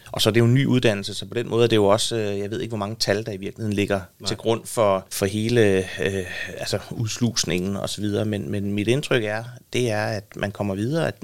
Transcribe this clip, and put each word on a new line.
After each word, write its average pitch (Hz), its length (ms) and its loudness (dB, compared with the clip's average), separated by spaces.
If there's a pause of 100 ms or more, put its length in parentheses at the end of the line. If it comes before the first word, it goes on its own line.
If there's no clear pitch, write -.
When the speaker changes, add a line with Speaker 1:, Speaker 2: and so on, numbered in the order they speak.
(120)
Speaker 1:
og - 100 -2
så 110 80 4
er 101 40 2
det 117 60 4
jo 117 60 6
en 117 80 6
ny 135 120 4
uddannelse, 110 480 2
så 95 120 -10
på 101 80 -14
den 113 160 -4
måde 113 140 4
er 117 40 6
det 110 80 4
jo 104 100 8
også, 104 300 4
øh, 101 240 -2
jeg 101 120 -4
ved 110 80 -4
ikke, 113 100 -6
hvor 113 80 -6
mange 104 220 -4
tal, 107 260 0
der 113 60 -8
i 98 60 -8
virkeligheden 104 360 -6
ligger 98 280 2 (180)
Speaker 2:
Nej. 101 80 -8
Speaker 1:
til 101 100 -4
grund 113 280 0
for, 98 440 2
for - 160 -2
hele, 107 520 4 (240)
øh, 95 240 -2 (320)
altså - 220 -4 (120)
udslusningen 98 840 -2
og - 120 -4
så - 120 -8
videre, 104 240 0
men, 101 260 -4
men 101 220 -2
mit 101 140 -2
indtryk 131 360 0
er, 107 200 -4 (300)
det 120 180 0
er, 107 140 0
at 107 180 -4 (120)
man 101 160 -4
kommer 101 240 -4
videre, 135 320 -2
at, - 160 -4